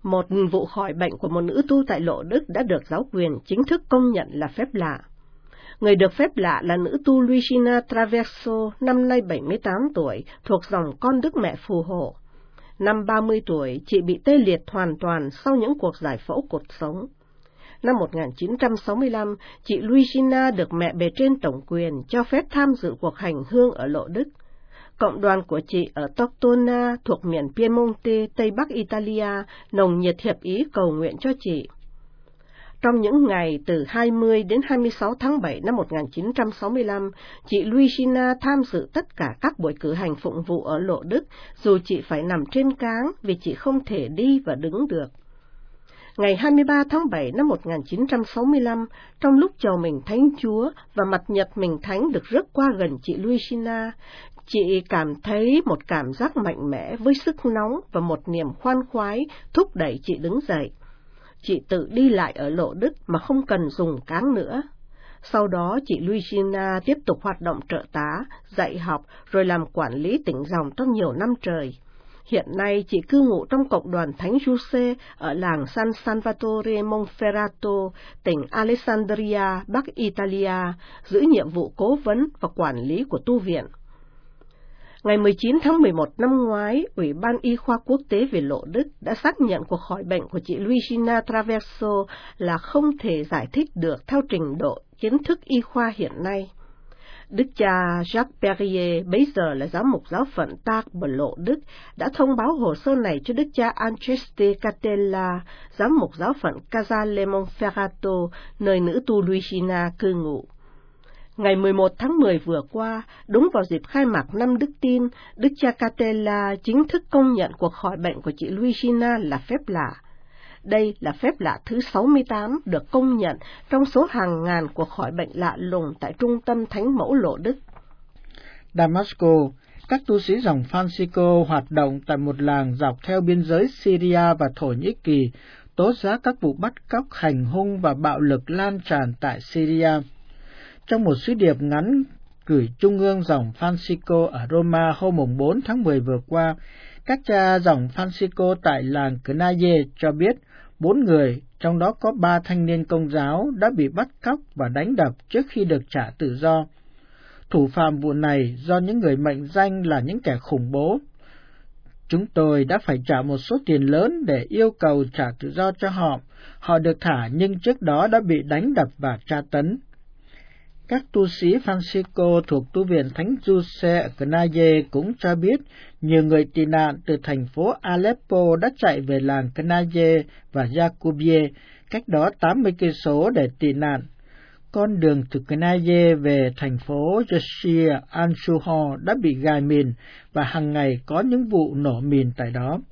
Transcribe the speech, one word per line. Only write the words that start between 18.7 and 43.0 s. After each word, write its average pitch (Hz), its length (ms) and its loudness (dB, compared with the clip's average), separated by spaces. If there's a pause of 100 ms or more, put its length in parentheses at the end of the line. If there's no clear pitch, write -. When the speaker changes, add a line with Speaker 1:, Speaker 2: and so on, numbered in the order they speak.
Speaker 1:
sáu 208 200 -6
mươi 262 140 0
lăm, 208 260 -6 (280)
chị - 160 -4
Luigina 262 680 4
được 180 220 -2
mẹ 170 200 0
bề 170 240 0
trên 269 240 2
tổng 139 260 -4
quyền 165 420 -4
cho 240 160 0
phép 269 260 0
tham 285 240 2
dự 170 260 -4
cuộc 160 160 -4
hành 165 340 -6
hương 247 200 4
ở - 160 -6
Lộ 147 220 -4
Đức. 226 200 -4 (680)
Cộng 202 220 0
đoàn 190 220 2
của 160 260 -4
chị 180 260 -2
ở 147 220 -6
Tortona 240 880 2
thuộc - 200 -2
miền 160 320 -2
Piemonte, 226 720 0 (100)
Tây 220 140 0
Bắc 254 180 -4
Italia, 214 600 -4 (440)
nồng 185 260 4
nhiệt 175 220 0
hiệp 208 220 -4
ý 190 300 -2
cầu 175 200 0
nguyện 160 280 -4
cho 262 100 -2 (100)
chị. 160 280 -6 (1120)
Trong 240 180 4
những 269 260 4
ngày 170 400 0
từ 165 220 0
hai 233 220 0
mươi 226 320 4
đến 208 220 0
hai 269 140 0
mươi 240 120 2
sáu 220 300 -4
tháng 269 200 0
bảy 151 240 -4
năm 233 120 0
một 180 160 -4
nghìn 156 200 -4
chín 196 220 -4
trăm 220 160 -2
sáu 208 200 -6
mươi 247 140 0
lăm, 202 260 -4 (360)
chị 202 180 0
Luigina 254 760 2
tham 269 240 0
dự 185 280 -4
tất - 240 -6
cả 127 240 -4
các 294 180 -2
buổi 156 220 -4
cử 156 120 -4
hành 170 220 -4
phụng 165 280 -6
vụ 170 200 -4
ở 156 160 -4
Lộ 180 240 -2
Đức, 226 220 -4 (380)
dù 196 220 6
chị 180 160 -2
phải 156 220 -4
nằm 170 280 0
trên 269 220 2
cáng 240 380 -4 (120)